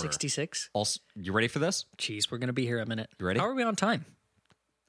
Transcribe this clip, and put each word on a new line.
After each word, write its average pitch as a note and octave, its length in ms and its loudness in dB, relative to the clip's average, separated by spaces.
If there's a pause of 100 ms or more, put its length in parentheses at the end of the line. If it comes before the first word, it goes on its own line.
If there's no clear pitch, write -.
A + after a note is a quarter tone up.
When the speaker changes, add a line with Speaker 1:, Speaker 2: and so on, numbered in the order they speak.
(100)
Speaker 1:
Sixty-six? - 640 -2
Speaker 2:
All G#2 100 0
s-, - 160 0 (160)
you F#2+ 160 -6
ready A2 160 4
for C#3 140 -2
this? F3 240 0 (140)
Speaker 1:
Jeez, G#2+ 300 -2
we're A#2+ 100 -6
gonna B2 140 -2
be B2+ 140 2
here A#2+ 140 0
a G#2+ 60 -4
minute. A2 220 -4 (120)
Speaker 2:
You F#2 60 0
ready? F#2+ 120 4
Speaker 1:
How F#3+ 80 4
are C4 80 -2
we B3+ 80 0
on A3 140 2
time? G3 280 2 (840)